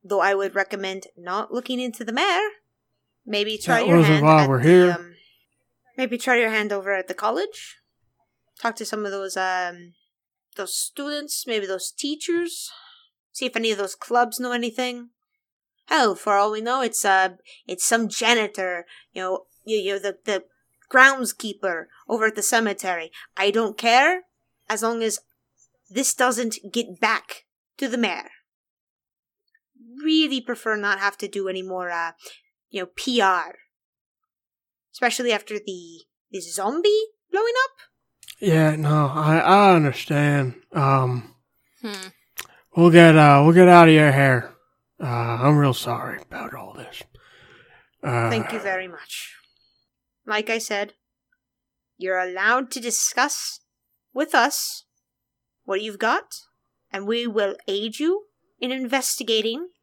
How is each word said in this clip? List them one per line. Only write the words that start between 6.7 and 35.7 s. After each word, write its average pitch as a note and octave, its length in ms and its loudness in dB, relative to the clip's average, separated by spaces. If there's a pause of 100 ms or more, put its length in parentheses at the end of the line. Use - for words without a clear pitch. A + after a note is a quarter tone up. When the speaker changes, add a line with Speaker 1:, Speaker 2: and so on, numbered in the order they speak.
Speaker 1:
over G3 220 -4
at F#3 140 -4
the F#3 80 -8
college. D#4 640 -6 (840)
Talk A3+ 140 -4
to A3 100 -12
some G#3+ 180 -8
of G3+ 80 -8
those, G3 240 -10
um, F3+ 580 -6 (600)
those F#3+ 220 -8
students, D4 680 -8
maybe G#3+ 180 -4
those F#3 260 -8
teachers. E4+ 760 -6 (600)
See - 160 -8
if - 100 -8
any A3+ 140 -2
of G3+ 80 -4
those F#3+ 160 -6
clubs A#3+ 440 -2
know B3 140 -6
anything. A#3+ 560 -8 (760)
Hell, A#3 280 2
for G#3 180 -2
all G3+ 180 2
we G#3+ 100 -6
know, B3+ 200 -2
it's, A3+ 220 -4
uh, F#3+ 260 4 (380)
it's F3+ 160 -8
some A#3 240 0
janitor, G3+ 800 -2 (260)
you F#3 100 -12
know, F#3 240 -6 (200)
you, A3 140 -2
you G3+ 140 -4
know, G3+ 60 -6
the, G3 240 -6
the G3 200 -4 (460)
groundskeeper A3+ 960 0 (220)
over A3 200 0
at G#3+ 80 -2
the G#3 60 -6
cemetery. F#3+ 680 -4 (240)
I G3 160 0
don't A3 260 -2
care, C#4 440 2 (480)
as G#3+ 140 -4
long A3+ 200 -2
as A3 160 -4 (680)
this B3 240 -2
doesn't B3 440 -2 (140)
get A#3 300 -6
back - 420 -4 (340)
to C#4 120 -6
the B3 80 -4
mayor. G3+ 320 -6 (1700)
Really D#4 380 0
prefer A3+ 380 -6
not G3+ 220 -2
have G3+ 180 -2
to G#3 100 -10
do G3 220 -6
any F#3 120 -8
more, F#3 300 -8
uh, E3+ 200 -6 (580)
you G3 120 -10
know, F3+ 140 -8
P B3 240 -2
R. F3+ 360 0 (1400)
Especially A#3+ 400 -2
after G#3 260 -6
the, F3 440 -14 (280)